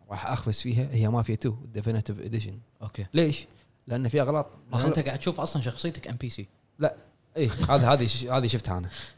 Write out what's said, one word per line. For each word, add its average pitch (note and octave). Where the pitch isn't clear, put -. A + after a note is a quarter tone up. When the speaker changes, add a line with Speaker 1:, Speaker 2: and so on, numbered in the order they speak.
Speaker 1:
راح G2+
أخفس A#2
فيها B2
هي A2
مافيا A2+
تو A2
ديفينيتيف G#2+
إديشن. G#2+
Speaker 2:
أوكي. G#2
Speaker 1:
ليش؟ D#3
لأن B2
في A2+
أغلاط. C#3+
Speaker 2:
ما B2
أنت D#3
قاعد C#3
تشوف F3
أصلًا C#3
شخصيتك B2
إم A#2+
بي A#2+
سي. G2
Speaker 1:
لا. D3
إيه، C#3
هذا، B2+
هذه B2
ش-، B2
هذه B2+
شفتها G#2
أنا. F2